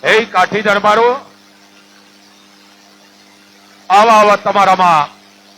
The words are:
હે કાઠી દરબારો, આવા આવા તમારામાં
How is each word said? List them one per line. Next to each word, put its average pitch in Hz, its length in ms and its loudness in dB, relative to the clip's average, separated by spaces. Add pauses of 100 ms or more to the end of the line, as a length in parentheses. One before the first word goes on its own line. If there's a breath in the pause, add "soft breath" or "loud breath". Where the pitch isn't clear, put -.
હે 220 200 0
કાઠી 190 380 -4
દરબારો, 208 580 -2 (2750)
આવા 214 220 4
આવા 208 240 4
તમારામાં 185 720 0 (500)